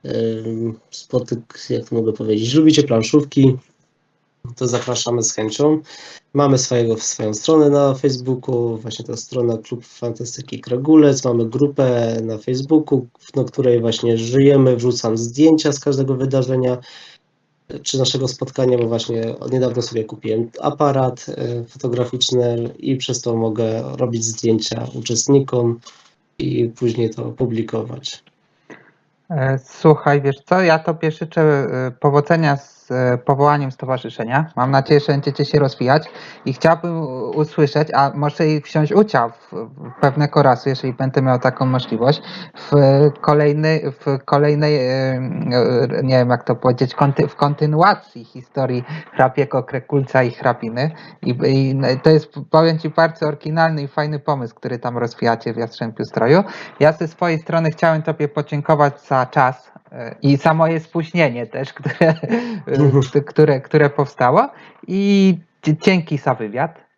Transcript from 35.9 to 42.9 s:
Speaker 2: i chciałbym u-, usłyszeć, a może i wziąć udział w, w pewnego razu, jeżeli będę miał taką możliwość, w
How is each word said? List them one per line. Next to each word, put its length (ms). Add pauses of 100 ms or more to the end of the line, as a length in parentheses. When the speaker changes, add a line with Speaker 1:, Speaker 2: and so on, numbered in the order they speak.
Speaker 2:
i 80
chciałbym 480
u-, 280
usłyszeć, 640
a 220
może 320
i 140
wziąć 300
udział 380
w, 220
w 500
pewnego 420
razu, 260
jeżeli 240
będę 280
miał 180
taką 260
możliwość, 560 (340)
w 160 (500)